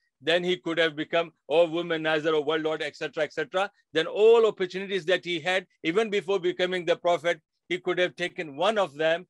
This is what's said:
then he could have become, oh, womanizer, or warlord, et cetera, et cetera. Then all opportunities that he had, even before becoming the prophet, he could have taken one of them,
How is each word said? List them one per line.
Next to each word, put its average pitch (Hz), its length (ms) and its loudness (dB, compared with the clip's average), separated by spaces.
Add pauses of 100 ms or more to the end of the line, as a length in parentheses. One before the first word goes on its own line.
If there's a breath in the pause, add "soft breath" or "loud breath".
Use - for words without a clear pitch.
(220)
then 170 220 2
he 180 120 0
could 165 220 -4
have 165 160 2
become, 170 380 -2 (160)
oh, 170 180 6
womanizer, 160 680 -2
or 156 120 2
warlord, 156 380 -2
et 143 140 -8
cetera, 156 280 -6
et 143 80 -6
cetera. 185 380 -4 (220)
Then 160 140 0
all 220 400 6
opportunities 190 600 -4
that 180 180 0
he 175 160 -6
had, 180 260 -2 (160)
even 196 280 0
before 196 280 0
becoming 180 460 -2
the 165 120 2
prophet, 170 440 -2 (280)
he 180 100 -4
could 180 200 -4
have 180 160 0
taken 170 420 -8
one 208 220 0
of 170 160 -2
them, 160 360 -2